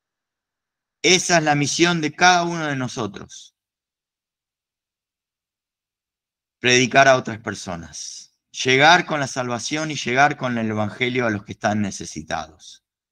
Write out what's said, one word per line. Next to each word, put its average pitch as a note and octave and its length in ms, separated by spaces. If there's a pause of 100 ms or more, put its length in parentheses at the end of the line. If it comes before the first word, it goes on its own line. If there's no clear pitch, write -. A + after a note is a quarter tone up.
(1040)
Esa F3 360
es D#3 60
la D3 100
misión D#3+ 460
de D3+ 140
cada F3+ 300
uno E3+ 220
de C#3+ 80
nosotros. A#2+ 800 (3000)
Predicar B2+ 480
a C3 100
otras A#2 220
personas. - 960 (320)
Llegar D3+ 400
con D3+ 160
la C3+ 60
salvación C3 640
y C#3+ 60
llegar C#3 420
con B2 180
el A2+ 140
evangelio A#2+ 560
a A2 40
los G2+ 140
que G#2 80
están G#2+ 300
necesitados. E2 1000 (280)